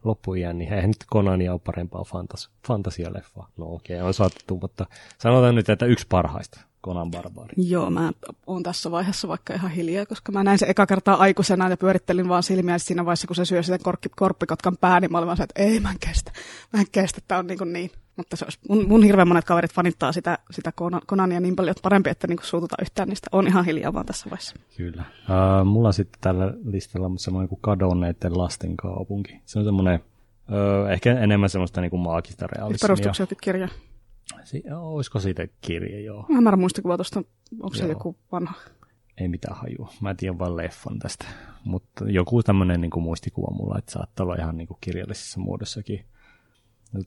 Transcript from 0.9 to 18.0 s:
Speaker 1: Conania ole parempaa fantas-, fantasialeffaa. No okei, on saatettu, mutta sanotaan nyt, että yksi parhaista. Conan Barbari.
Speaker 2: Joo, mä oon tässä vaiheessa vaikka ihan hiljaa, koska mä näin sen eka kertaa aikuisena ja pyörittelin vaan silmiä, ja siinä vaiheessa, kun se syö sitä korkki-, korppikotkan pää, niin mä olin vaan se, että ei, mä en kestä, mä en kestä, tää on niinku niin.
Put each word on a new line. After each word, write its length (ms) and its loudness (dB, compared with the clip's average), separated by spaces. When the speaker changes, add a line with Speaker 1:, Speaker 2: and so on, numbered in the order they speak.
Speaker 1:
Conania 400 2
ole 120 -6
parempaa 380 -8
fantas-, 460 -12
fantasialeffaa. 920 -6
No 160 -10
okei, 280 -8
on 120 0
saatettu, 480 0
mutta 240 -8
sanotaan 380 6
nyt, 140 2
että 160 4
yksi 240 4
parhaista. 500 -2
Conan 280 -6
Barbari. 460 -14
Speaker 2:
Joo, 320 0
mä 220 0
oon 160 -6
tässä 280 -6
vaiheessa 360 -2
vaikka 260 -8
ihan 180 -4
hiljaa, 340 -2
koska 260 -10
mä 120 0
näin 160 6
sen 100 2
eka 160 6
kertaa 300 4
aikuisena 540 4
ja 80 0
pyörittelin 520 0
vaan 140 2
silmiä, 320 0
ja 40 0
siinä 260 -2
vaiheessa, 220 -2
kun 80 -6
se 100 0
syö 180 0
sitä 200 -2
korkki-, 320 -4
korppikotkan 680 0
pää, 180 6
niin 120 0
mä 60 0
olin 100 0
vaan 100 -2
se, 60 0
että 200 -2
ei, 160 4
mä 120 -2
en 160 -8
kestä, 240 0
mä 60 2
en 120 4
kestä, 360 0
tää 120 0
on 80 -4
niinku 160 -6
niin. 280 -6